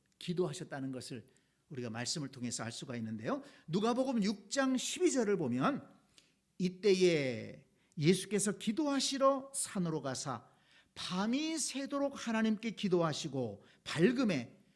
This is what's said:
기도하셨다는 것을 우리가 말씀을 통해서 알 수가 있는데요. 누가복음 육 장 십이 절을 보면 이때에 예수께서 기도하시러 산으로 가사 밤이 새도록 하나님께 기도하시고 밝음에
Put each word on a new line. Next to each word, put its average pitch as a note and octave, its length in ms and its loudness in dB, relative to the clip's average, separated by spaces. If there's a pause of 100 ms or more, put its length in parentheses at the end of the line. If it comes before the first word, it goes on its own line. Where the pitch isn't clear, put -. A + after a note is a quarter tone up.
(200)
기도하셨다는 D#3 720 -4
것을 B2 360 -10 (420)
우리가 B2 200 -6
말씀을 A#2+ 400 -4
통해서 A#2 340 -6
알 A2+ 80 -6
수가 A#2+ 260 -10
있는데요. A2+ 460 -4 (240)
누가복음 A#3 560 2
육 G#3 260 -2
장 C4 280 2
십이 E4 340 2
절을 G#3 260 4
보면 C#3+ 500 0 (720)
이때에 F3+ 1040 2 (340)
예수께서 F#3+ 560 4
기도하시러 C4+ 1000 0
산으로 D#3+ 480 -2
가사 C3 460 -6 (460)
밤이 B3 640 -2
새도록 C#4 680 -4
하나님께 A3 440 0
기도하시고 D3+ 920 0 (200)
밝음에 F#3+ 720 2 (200)